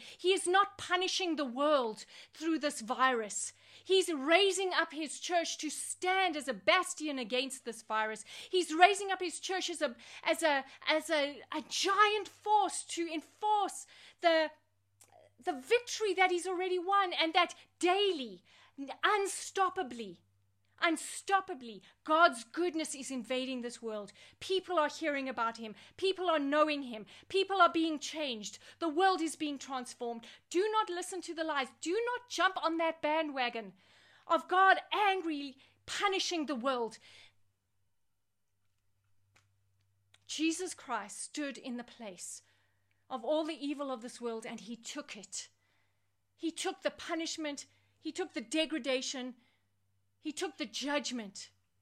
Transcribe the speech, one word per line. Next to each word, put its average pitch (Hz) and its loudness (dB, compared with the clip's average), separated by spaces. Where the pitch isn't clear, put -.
He 349 0
is 381 4
not 392 4
punishing 359 0
the 285 -2
world 254 0
through 320 0
this 285 -2
virus. 226 0
He's 370 4
raising 349 4
up 320 0
his 294 -8
church 330 -2
to 311 -6
stand 370 0
as 285 -6
a 262 -4
bastion 302 0
against 254 -4
this - -10
virus. 220 -2
He's 339 2
raising 381 6
up 370 -2
his 349 -4
church 381 -4
as 320 -4
a, 247 -2
as 330 0
a, 285 2
as 311 2
a, 285 0
a 311 -4
giant 403 4
force 415 2
to 339 -4
enforce 403 -2
the, 320 4
the 359 -2
victory 440 0
that 370 6
he's 349 0
already 359 -2
won, 381 2
and 320 2
that 349 4
daily, 339 0
unstoppably, 359 -2
unstoppably, 285 -2
God's 311 6
goodness 320 -2
is 269 -10
invading 254 -4
this 233 -10
world. 214 -8
People 370 0
are 294 4
hearing 285 -4
about 226 -2
him. 220 -10
People 370 0
are 320 4
knowing 294 2
him. 226 -10
People 381 2
are 339 10
being 320 0
changed. 262 -6
The 339 -2
world 349 4
is 320 -2
being 294 -4
transformed. 247 -8
Do 370 2
not 440 2
listen 359 -6
to 330 -10
the 320 -2
lies. 285 0
Do 311 -4
not 480 -2
jump 381 2
on 330 2
that 330 0
bandwagon 262 -2
of 320 2
God 370 8
angrily 330 0
punishing 359 0
the 285 -2
world. 240 -2
Jesus 330 -2
Christ 208 -8
stood 277 -8
in 247 -8
the 240 -10
place - -14
of 247 -6
all 311 2
the 311 -6
evil 285 -4
of 254 -6
this 240 -14
world, 226 -8
and 226 -10
he 220 -12
took - -12
it. - -12
He 330 -2
took - -6
the 294 0
punishment. 311 -6
He 311 -8
took - -6
the 302 -6
degradation. 262 -2
He 302 -6
took 320 -6
the 302 -6
judgment 240 -6